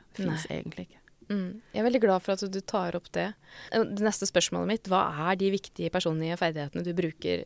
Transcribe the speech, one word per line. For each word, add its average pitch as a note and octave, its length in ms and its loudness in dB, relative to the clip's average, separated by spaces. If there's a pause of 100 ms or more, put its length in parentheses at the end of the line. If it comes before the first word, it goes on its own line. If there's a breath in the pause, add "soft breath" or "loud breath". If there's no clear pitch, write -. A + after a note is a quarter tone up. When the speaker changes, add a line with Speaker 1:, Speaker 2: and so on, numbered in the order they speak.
(140)
Speaker 1:
Det G3 100 -6
finnes D#3+ 240 -2
Speaker 2:
Nei. - 100 -4
Speaker 1:
egentlig F3+ 300 -10
ikke. - 100 -20 (300)
Speaker 2:
Mm. G3+ 400 -4
Jeg - 120 -6
er A3 60 2
veldig B3 160 4
glad F#3+ 220 4
for G3 100 0
at F#3+ 100 -2
du F#3+ 160 -4
tar F3+ 380 -2
opp - 140 -8
det. F3 180 0 (380 loud breath)
Eh, A3+ 160 2
det G3+ 200 0
neste G3+ 240 2
spørsmålet F3 400 2
mitt, G3+ 240 -2
hva F#3+ 120 4 (260)
er F#3+ 100 2
de G3 120 4
viktige F3 400 -4
personlige E3 460 0
ferdighetene D#3+ 460 0
du F3 100 -2
bruker, E3+ 520 0